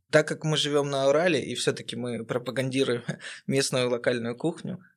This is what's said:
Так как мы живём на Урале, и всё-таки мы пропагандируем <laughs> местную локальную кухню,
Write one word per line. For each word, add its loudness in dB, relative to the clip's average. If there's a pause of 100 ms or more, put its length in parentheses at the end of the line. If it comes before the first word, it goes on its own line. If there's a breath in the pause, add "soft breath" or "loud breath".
(120)
Так 6
как -6
мы 2
живём 2
на 0
Урале, 4
и -6
всё-таки -2
мы -6
пропагандируем -2
<laughs> -12
местную 0
локальную -2
кухню, -4 (180 soft breath)